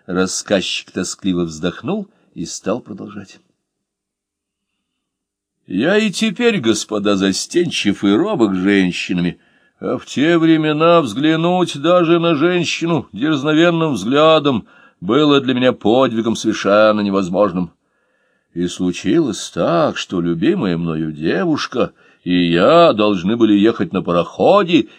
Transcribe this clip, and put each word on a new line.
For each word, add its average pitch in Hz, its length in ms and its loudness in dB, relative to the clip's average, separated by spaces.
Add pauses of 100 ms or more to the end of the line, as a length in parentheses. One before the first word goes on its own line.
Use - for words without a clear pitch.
Рассказчик - 840 -4
тоскливо 90 540 -4
вздохнул 90 640 -8 (260)
и 85 100 -10
стал - 360 -8
продолжать. 104 600 -18 (2250)
Я 156 300 0
и 214 120 0
теперь, 220 500 -2
господа, 104 560 -2
застенчив 101 840 -2
и 98 80 2
робок 104 440 0
с 92 40 -2
женщинами, 90 800 0 (400)
а 98 200 -6
в - 80 -20
те 165 320 2
времена 160 640 4
взглянуть 160 800 0
даже 170 380 2
на 170 160 0
женщину 165 800 -2
дерзновенным 156 800 0
взглядом 139 720 2 (360)
было 139 400 2
для 127 100 -2
меня 123 220 0
подвигом 113 600 0
совершенно 107 680 2
невозможным. 95 680 0 (840)
И 87 120 -4
случилось 92 840 -2
так, 139 480 -2
что 90 240 -6
любимая 87 560 -2
мною 80 340 -4
девушка — 131 800 -2 (360)
и 87 220 2
я 139 420 4
должны 104 460 0
были 107 160 4
ехать 101 400 2
на 90 80 -2
пароходе 92 840 2 (100)